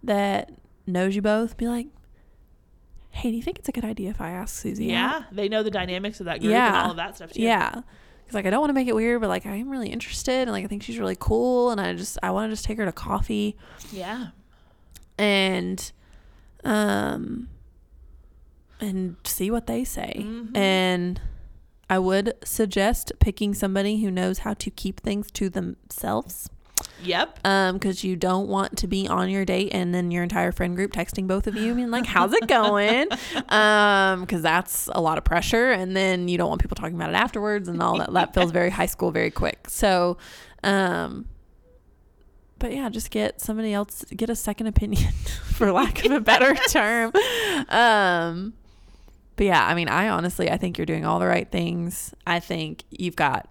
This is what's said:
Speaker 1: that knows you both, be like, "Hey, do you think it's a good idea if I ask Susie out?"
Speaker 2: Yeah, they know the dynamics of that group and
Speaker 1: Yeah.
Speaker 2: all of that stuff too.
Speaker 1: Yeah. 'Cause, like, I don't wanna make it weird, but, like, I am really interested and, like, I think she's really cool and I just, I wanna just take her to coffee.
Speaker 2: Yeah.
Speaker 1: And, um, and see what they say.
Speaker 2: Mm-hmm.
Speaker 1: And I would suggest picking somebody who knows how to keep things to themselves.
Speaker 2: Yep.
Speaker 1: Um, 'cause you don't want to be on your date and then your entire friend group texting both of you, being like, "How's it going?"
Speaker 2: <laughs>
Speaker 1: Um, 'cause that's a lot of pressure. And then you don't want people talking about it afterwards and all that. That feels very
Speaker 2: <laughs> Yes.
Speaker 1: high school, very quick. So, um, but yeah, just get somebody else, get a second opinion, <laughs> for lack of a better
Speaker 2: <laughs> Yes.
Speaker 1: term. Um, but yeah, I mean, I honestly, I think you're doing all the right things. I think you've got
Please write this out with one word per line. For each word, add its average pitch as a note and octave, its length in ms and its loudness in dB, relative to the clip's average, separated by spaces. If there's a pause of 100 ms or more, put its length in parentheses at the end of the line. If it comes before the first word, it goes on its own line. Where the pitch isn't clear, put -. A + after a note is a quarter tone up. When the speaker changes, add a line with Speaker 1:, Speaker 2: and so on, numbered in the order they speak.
Speaker 1:
that G3+ 480 0 (360)
knows F#3 300 0
you G3+ 60 -2
both, G#3+ 340 0
be A#3 120 -4
like, A#3+ 180 -4 (1200)
"Hey, - 200 -4
do A3+ 60 -4
you A#3 60 -8
think - 160 -8
it's - 100 -8
a C4+ 40 -6
good A3+ 120 -4
idea G#3+ 260 -6
if G#3+ 100 -6
I E3 100 -8
ask F#3 300 -8
Susie - 340 -4
out?" A3+ 260 0
Speaker 2:
Yeah, - 100 -14
they G3 180 -4
know G#3+ 140 0
the G#3+ 80 -2
dynamics F#3 500 -6
of F3+ 60 -8
that E3 140 -6
group G#3 120 2
and - 0 -
Speaker 1:
Yeah. A3 320 4
Speaker 2:
all - 60 0
of E3+ 60 -8
that E3+ 200 -8
stuff E3 160 -18
too. - 100 -4
Speaker 1:
Yeah. G#3+ 280 2
'Cause, - 640 -16
like, G3 120 -2
I F#3 40 2
don't A3 100 2
wanna D4 120 2
make C4 160 0
it A3+ 60 0
weird, A#3 260 0
but, G#3+ 80 -2
like, F3+ 180 -4
I G3+ 100 -8
am A#3+ 120 -8
really C4 220 -6
interested - 520 -2
and, A#3+ 100 -2
like, G3 120 -4
I G3+ 40 -10
think G3+ 140 -8
she's A#3 160 -10
really F#3+ 200 -2
cool B3 520 2
and G#3+ 100 -2
I F3+ 140 -2
just, F3 280 -8
I F#3 80 -2
wanna G#3 180 -2
just A3 160 -8
take A3 140 -4
her G#3+ 80 -2
to F#3 60 -4
coffee. G#3 640 -2 (360)
Speaker 2:
Yeah. G3+ 360 -10 (920)
Speaker 1:
And, F#3+ 760 2 (720)
um, G#3+ 840 0 (1300)
and F#3 440 -4
see - 260 -2
what A#3 180 -2
they A#3 160 -2
say. - 420 -8
Speaker 2:
Mm-hmm. A#3 300 -8
Speaker 1:
And F#3 640 2 (680)
I F#3+ 100 2
would F#3+ 340 2 (100)
suggest G#3 760 0
picking G3+ 340 2
somebody G3 460 0
who G#3 100 0
knows F#3 300 0
how G#3 140 -4
to - 160 -8
keep F#3+ 300 -8
things G#3 320 -4
to G3 180 -2
themselves. - 1000 -6 (540)
Speaker 2:
Yep. F3+ 440 -2
Speaker 1:
Um, G3 320 2
'cause F#3+ 240 -4
you F#3 140 -2
don't F#3 320 0
want G3 300 -2
to - 100 -2
be F#3+ 180 0
on F#3 240 0
your G3 140 0
date F#3 280 0
and F3+ 220 0
then F3 160 0
your F3 120 0
entire F3+ 280 0
friend F3+ 240 -2
group G3 180 -2
texting F#3 360 -4
both F#3+ 180 0
of G#3 80 -4
you, A3 200 -2
being B3 160 -2
like, A#3 160 -2
"How's F#3+ 260 2
it A3+ 160 2
going?" A3 600 4 (200)
Speaker 2:
<laughs> D#4 200 -6
Speaker 1:
Um, G3+ 800 4
'cause E3+ 160 -2
that's E3 500 0
a - 80 0
lot D#3+ 180 2
of - 60 -6
pressure. A3+ 460 4
And F#3 260 0
then F#3 320 2
you F3 80 2
don't F3 120 2
want F#3 140 -2
people - 120 0
talking E3+ 220 -6
about E3 140 -4
it D#3+ 60 -2
afterwards G#3 520 0
and E3+ 140 -2
all F3 160 2
that. - 140 -2
That F3+ 220 2
feels F3+ 160 4
very F3 180 2
Speaker 2:
<laughs> - 20 0
Yes. G3 60 -8
Speaker 1:
high F3 100 0
school, F3+ 260 -2
very A2+ 180 0
quick. - 380 -4
So, F3+ 480 2 (480)
um, F#3+ 600 0 (1300)
but A#3+ 140 -2
yeah, C4+ 160 -4
just - 220 -8
get G#3+ 300 -2
somebody A3 320 -2
else, G3+ 320 -4 (120)
get A3+ 140 -2
a A3+ 60 -2
second A3 300 -4
opinion, G#3 460 4
<laughs> - 320 -4
for - 260 4
lack - 340 2
of - 80 6
a C#4+ 80 4
better B3+ 340 6
Speaker 2:
<laughs> - 0 -
Yes. B4+ 180 0
Speaker 1:
term. A#3+ 400 2 (560)
Um, F#3+ 840 2 (840)
but G3+ 100 4
yeah, D#3+ 200 6
I D#3+ 80 2
mean, E3+ 140 0
I F3+ 200 2
honestly, F3 420 0
I E3 60 2
think F3+ 220 -2
you're E3 80 -2
doing D#3+ 180 -2
all E3 140 2
the F3+ 80 2
right F3+ 240 0
things. E3+ 640 -4 (120)
I E3+ 140 0
think D#3+ 500 -8
you've F3 260 -6
got C#3 340 0